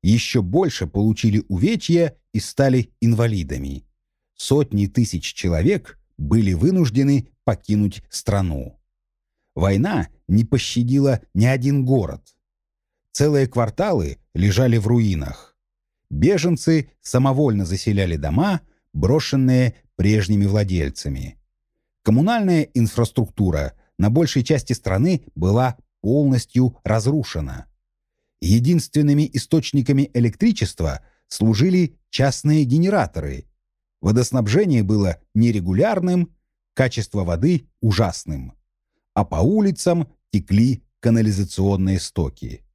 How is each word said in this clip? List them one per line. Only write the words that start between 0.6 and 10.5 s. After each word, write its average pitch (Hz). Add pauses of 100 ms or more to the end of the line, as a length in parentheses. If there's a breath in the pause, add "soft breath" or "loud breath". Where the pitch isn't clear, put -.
получили 107
увечья 165 (160)
и 107
стали 131 (100)
инвалидами. 82 (500)
Сотни 104
тысяч 101
человек 92 (180)
были 95
вынуждены 139 (140)
покинуть 104
страну. 82 (760)
Война 98 (200)
не 107
пощадила 127 (140)